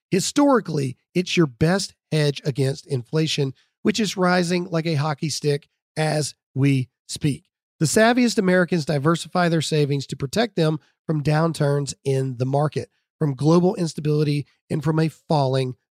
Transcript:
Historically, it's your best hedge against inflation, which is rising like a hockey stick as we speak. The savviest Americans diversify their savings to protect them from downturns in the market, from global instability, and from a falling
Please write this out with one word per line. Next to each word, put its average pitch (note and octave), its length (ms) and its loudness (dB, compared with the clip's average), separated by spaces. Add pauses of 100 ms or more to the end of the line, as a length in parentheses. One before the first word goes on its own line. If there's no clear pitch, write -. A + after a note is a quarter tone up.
(100)
Historically, F3+ 840 2 (180)
it's F3+ 220 -2
your E3+ 100 6
best D#3+ 480 -2 (180)
hedge D3 320 0
against C3 420 -2
inflation, C#3+ 680 -2 (280)
which G#3+ 160 0
is G#3 180 -2
rising F3+ 480 0
like E3 220 -4
a E3 80 -2
hockey D3+ 360 -2
stick D3 380 -4 (280)
as D3+ 380 -2 (200)
we C3+ 340 0 (200)
speak. - 400 -4 (320)
The D#3+ 60 2
savviest A#3 520 2
Americans F3+ 460 2
diversify E3 640 0
their D#3+ 140 2
savings C#3+ 460 0
to - 80 -10
protect G3+ 400 -4
them D#3+ 220 0 (280)
from D#3 160 -2
downturns D3 720 0 (100)
in C3+ 320 -2
the B2 100 -2
market, C#3 440 -2 (280)
from D3 160 -2
global E3 400 4
instability, D3+ 720 -2 (240)
and D#3+ 140 -4
from D#3 140 0
a D#3+ 100 2
falling C3 680 -2 (180)